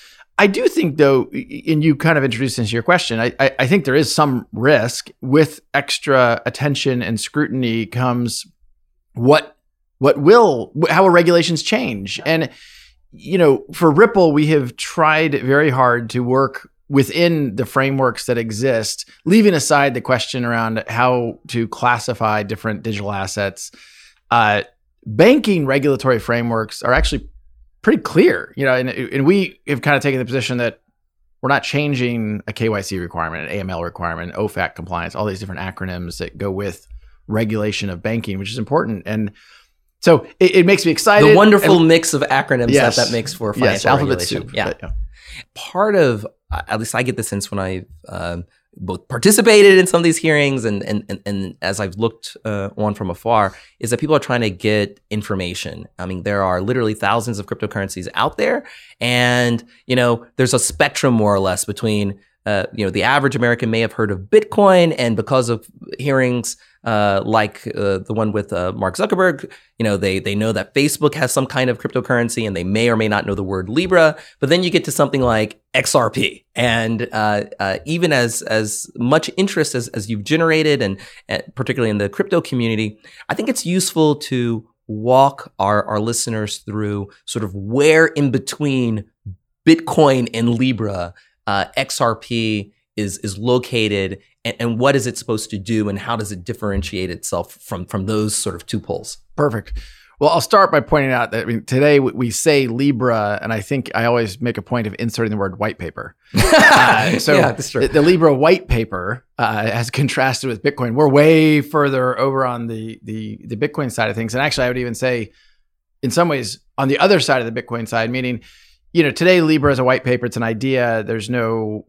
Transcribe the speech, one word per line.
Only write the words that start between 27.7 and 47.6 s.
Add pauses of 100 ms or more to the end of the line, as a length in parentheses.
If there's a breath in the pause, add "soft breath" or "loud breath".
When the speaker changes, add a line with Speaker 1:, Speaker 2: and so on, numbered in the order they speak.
Speaker 1:
pretty
clear,
you
know,
and,
and
we
have
kind
of
taken
the
position
that (600)
we're
not
changing
a
K
Y
C
requirement,
an
A
M
L
requirement,
ofac
compliance,
all
these
different
acronyms
that
go
with (380)
regulation
of
banking,
which
is
important.
And (720 soft breath)
so (140)
it,
it
makes
me
excited.
Speaker 2:
The
wonderful
Speaker 1:
And
Speaker 2:
mix
of
acronyms
Speaker 1:
Yes.
Speaker 2:
that,
that
makes
for
Speaker 1:
Yes,
Speaker 2:
financial
Speaker 1:
alphabet (100)
Speaker 2:
regulation.
Speaker 1:
soup,
Speaker 2:
Yeah.
Speaker 1:
but
yeah. (640 loud breath)
Speaker 2:
Part
of, (260)
uh,
at
least
I
get
the
sense
when
I've, (220)